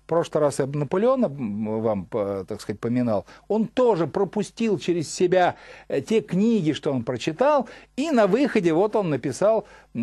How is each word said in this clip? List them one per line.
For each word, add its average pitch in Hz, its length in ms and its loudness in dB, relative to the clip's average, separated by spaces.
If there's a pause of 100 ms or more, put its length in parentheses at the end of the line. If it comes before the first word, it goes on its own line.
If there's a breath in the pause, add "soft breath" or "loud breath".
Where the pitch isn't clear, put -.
В - 40 -20
прошлый 160 340 0
раз 143 180 0
я 139 80 0
Наполеона, 190 580 0
м, 110 560 -4
вам, 104 320 -2
э, 98 340 -2
так 104 140 -10
сказать, 104 180 -10
поминал. 117 460 -2 (220 loud breath)
Он 214 180 0
тоже 214 400 2
пропустил 196 720 -2
через 170 340 -4
себя, 180 440 2 (320 loud breath)
э, - 140 -2
те 220 200 2
книги, 196 520 2
что - 180 -2
он 127 120 -2
прочитал, 196 640 0 (300 loud breath)
и 320 140 -2
на 226 160 4
выходе 214 440 2
вот 202 240 2
он 202 140 0
написал 151 560 0 (380 loud breath)